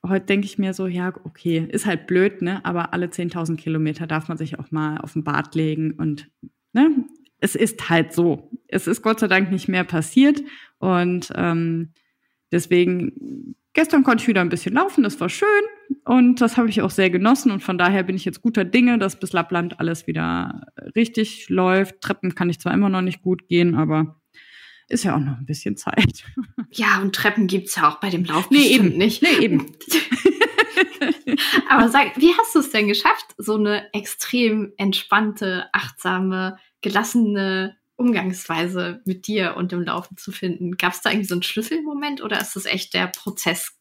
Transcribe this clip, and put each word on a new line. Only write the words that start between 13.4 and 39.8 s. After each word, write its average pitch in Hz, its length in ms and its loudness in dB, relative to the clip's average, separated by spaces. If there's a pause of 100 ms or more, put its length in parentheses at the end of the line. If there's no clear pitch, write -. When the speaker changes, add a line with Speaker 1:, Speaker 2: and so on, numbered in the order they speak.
Speaker 1:
gestern 311 300 4
konnte 233 200 4
ich - 40 2
wieder 190 140 4
ein 175 80 0
bisschen 180 260 -4
laufen, 330 280 2
das - 160 -2
war 170 100 -2
schön - 180 0 (580)
und 247 360 6
das 226 160 2
habe 233 120 4
ich 214 120 0
auch 185 100 -2
sehr 190 180 2
genossen 214 420 2
und 196 120 -4
von 180 140 -2
daher 180 260 4
bin 190 120 -4
ich 185 100 -6
jetzt - 160 -6
guter 220 240 0
Dinge, 240 340 4
dass 190 200 -2
bis 185 140 -8
Lappland 175 460 -2
alles 165 260 -4
wieder - 600 -4 (280)
richtig 226 540 -2
läuft. 185 520 2
Treppen - 340 -4
kann 175 140 0
ich 165 100 -4
zwar 175 140 -2
immer 196 160 2
noch 185 120 0
nicht 185 200 -4
gut 185 260 -2
gehen, 175 280 2
aber 156 460 0 (680)
ist 233 160 -2
ja 180 100 0
auch 165 60 2
noch 135 160 -4
ein 131 80 -10
bisschen - 320 -6
Zeit. - 480 -2 (100)
<laughs> - 0 - (400)
Speaker 2:
Ja, 214 260 0
und 196 140 -2
Treppen 208 300 0
gibt's 185 300 -4
ja 156 120 2
auch 151 120 0
bei 202 100 -4
dem 175 160 -2
Lauf 165 240 -2
Speaker 1:
Nee, 269 80 6 (120)
Speaker 2:
bestimmt 220 240 6
Speaker 1:
eben. - 40 -2
Speaker 2:
nicht. 220 240 2
Speaker 1:
Nee, 320 240 4
eben. - 320 0
Speaker 2:
<laughs> - 1900 0
Aber 226 200 6
sag, 269 300 2
wie 330 160 8
hast 453 200 0
du's 294 160 4
denn 214 160 2
geschafft, - 400 0 (100)
so 208 180 -2
eine 208 380 0
extrem 214 840 -2
entspannte, 196 920 0
achtsame, 185 840 -4 (240)
gelassene 202 960 0 (180)
Umgangsweise 180 1080 -2
mit 185 220 -6
dir 196 280 -2
und 180 160 -4
dem 175 100 -4